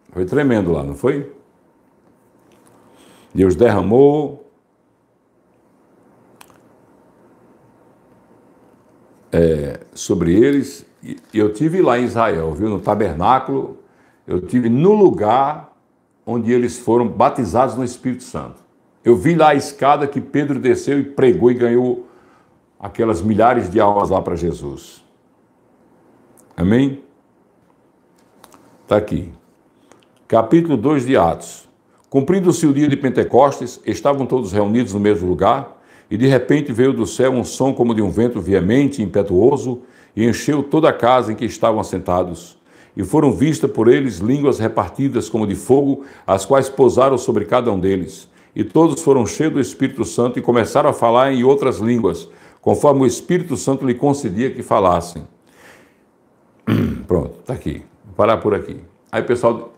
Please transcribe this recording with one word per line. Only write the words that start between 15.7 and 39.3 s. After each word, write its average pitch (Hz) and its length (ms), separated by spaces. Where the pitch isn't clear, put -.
onde 117 260
eles 123 280
foram 117 280
batizados 117 680
no 131 80
Espírito 123 400
Santo. - 400
Eu 120 100
vi 165 200
lá 156 140
a 147 60
escada 143 520
que 139 120
Pedro 143 400
desceu 123 400
e 135 40
pregou 123 460
e 123 40
ganhou 120 540
aquelas 104 420
milhares 110 480
de 98 100
almas 101 300
lá 92 120
pra 90 140
Jesus. 76 680
Amém? 127 460
Tá 107 100
aqui. 87 340
Capítulo 151 480
dois 127 300
de 131 100
Atos. 85 540
Cumprindo-se 165 560
o 143 80
dia 147 140
de 139 100
Pentecostes, 127 880
estavam 135 400
todos 123 260
reunidos 104 420
no 104 60
mesmo 101 300
lugar, 113 500
e 104 80
de 123 80
repente 135 480
veio 127 180
do 113 140
céu 131 260
um 123 120
som 135 280
como 117 220
de 110 80
um 104 80
vento 113 320
veemente 101 580
e 107 60
impetuoso, 120 800